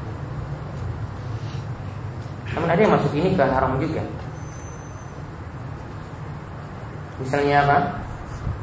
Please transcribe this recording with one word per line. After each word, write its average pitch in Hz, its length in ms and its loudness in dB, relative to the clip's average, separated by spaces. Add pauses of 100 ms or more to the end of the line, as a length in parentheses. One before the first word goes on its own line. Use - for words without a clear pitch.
(2500)
Namun 165 160 2
ada 165 100 6
yang 208 140 10
masuk 139 240 4
ini 180 160 4
ke 139 100 6
haram 131 380 4
juga. 107 240 0 (3000)
Misalnya 143 480 6
apa? 143 120 8 (840)